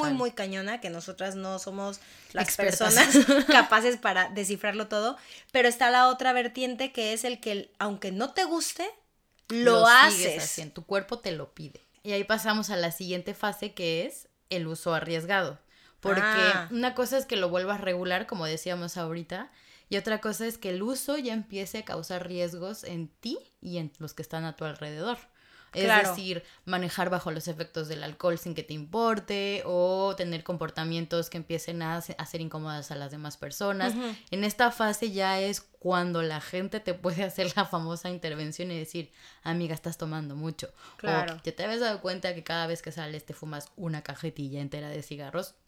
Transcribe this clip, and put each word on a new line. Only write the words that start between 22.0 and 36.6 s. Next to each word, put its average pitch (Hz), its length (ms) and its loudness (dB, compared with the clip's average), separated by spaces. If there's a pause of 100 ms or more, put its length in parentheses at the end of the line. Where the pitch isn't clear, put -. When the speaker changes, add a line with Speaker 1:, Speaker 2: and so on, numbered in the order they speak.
Speaker 1:
riesgos 175 560 -6
en 165 240 -8
ti 269 300 -8 (240)
y 175 160 -8
en 156 200 -6
los 151 140 -12
que - 100 -12
están 160 220 -8
a 160 100 -8
tu - 120 -8
alrededor. 151 500 -8 (580)
Es 190 100 0
Speaker 2:
Claro. 208 260 6
Speaker 1:
decir, 180 340 -6 (200)
manejar 180 460 -2
bajo 175 200 0
los 160 160 -6
efectos 160 420 -6
del 151 140 -8
alcohol 165 360 0
sin 170 160 -8
que 156 80 -6
te 147 100 -12
importe, 202 920 -2
o 185 500 2
tener 175 260 -4
comportamientos 165 840 -4
que - 80 -12
empiecen 165 460 -6
a 160 140 -4
hace-, 170 220 -10
a 156 60 -10
ser 165 160 -8
incómodas 156 500 -8
a 151 60 -10
las 143 140 -10
demás 147 260 -12
personas. 196 580 -2
Speaker 2:
Ujú. 233 220 -6 (140)
Speaker 1:
En 190 140 -2
esta 240 260 4
fase 220 400 0
ya 190 300 0
es 196 200 -2
cuando 175 600 -2
la 156 180 -4
gente 190 400 -6